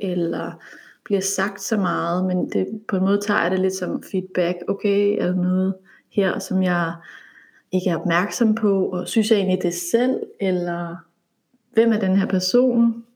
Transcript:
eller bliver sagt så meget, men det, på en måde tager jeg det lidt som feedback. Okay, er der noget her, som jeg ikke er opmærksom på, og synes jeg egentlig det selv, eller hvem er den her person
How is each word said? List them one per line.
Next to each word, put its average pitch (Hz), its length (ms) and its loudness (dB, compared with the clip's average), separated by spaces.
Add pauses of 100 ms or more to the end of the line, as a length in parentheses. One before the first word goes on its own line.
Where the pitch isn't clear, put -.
eller 170 500 -2 (520)
bliver 196 160 0
sagt 196 420 -4
så - 140 -2
meget, 175 480 0
men 185 280 0
det, 190 360 -4
på - 80 -2
en 185 80 0
måde 202 220 2
tager 202 160 0
jeg 175 80 0
det 185 100 0
lidt 185 140 0
som 170 280 -6 (100)
feedback. 180 440 -2 (120)
Okay, 202 520 0
er 180 60 0
der 180 80 0
noget 185 400 0 (360)
her, 196 280 0
som 185 240 -2
jeg 175 320 0 (800)
ikke 180 180 0
er 165 80 0
opmærksom 196 560 2
på, 196 320 2
og 175 220 -4
synes 214 220 2
jeg 220 80 4
egentlig 185 240 0
det 175 120 0
selv, 247 420 0 (240)
eller 175 560 -2 (760)
hvem 226 200 4
er 214 60 2
den 190 180 2
her 196 100 2
person 233 800 2 (120)